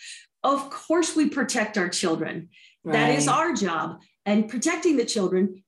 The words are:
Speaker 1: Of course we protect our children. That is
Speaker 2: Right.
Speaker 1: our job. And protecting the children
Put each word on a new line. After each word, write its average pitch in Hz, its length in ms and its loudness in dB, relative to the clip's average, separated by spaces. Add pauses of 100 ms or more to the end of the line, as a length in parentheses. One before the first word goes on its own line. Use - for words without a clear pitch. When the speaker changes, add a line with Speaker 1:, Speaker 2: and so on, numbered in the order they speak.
(420)
Speaker 1:
Of 269 280 0
course - 440 0
we 302 140 2
protect 226 480 -2
our 180 140 0
children. 160 580 -4 (360)
That 151 260 2
is - 160 2
Speaker 2:
Right. 247 100 4
Speaker 1:
our 330 160 2
job. 170 480 -2 (240)
And 214 240 2
protecting 320 480 0
the 233 80 2
children 185 640 0